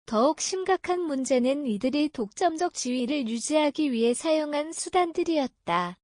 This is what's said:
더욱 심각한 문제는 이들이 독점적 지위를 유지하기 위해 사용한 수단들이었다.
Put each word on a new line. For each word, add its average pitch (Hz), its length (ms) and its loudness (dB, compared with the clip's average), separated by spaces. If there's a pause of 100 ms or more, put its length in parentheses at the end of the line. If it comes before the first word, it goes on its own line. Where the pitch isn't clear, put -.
더욱 247 340 2
심각한 370 600 -2
문제는 269 640 0
이들이 254 420 0
독점적 330 640 -2
지위를 254 540 -2
유지하기 294 640 0
위해 233 220 4
사용한 311 580 0
수단들이었다. 311 1300 0